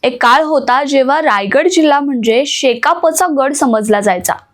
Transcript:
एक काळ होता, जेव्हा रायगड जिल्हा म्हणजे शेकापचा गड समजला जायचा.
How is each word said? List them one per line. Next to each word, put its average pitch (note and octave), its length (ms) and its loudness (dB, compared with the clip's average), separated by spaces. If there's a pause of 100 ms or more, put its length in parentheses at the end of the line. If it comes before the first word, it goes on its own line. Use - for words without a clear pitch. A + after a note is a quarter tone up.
एक B3 200 -2
काळ B3+ 200 4
होता, C#4+ 420 0
जेव्हा C#4 380 0
रायगड A#3+ 460 0
जिल्हा D#4 320 2
म्हणजे B3+ 460 -2
शेकापचा D#4+ 800 -2 (120)
गड C4+ 140 0
समजला A3 480 0
जायचा. F#3+ 340 -2 (200)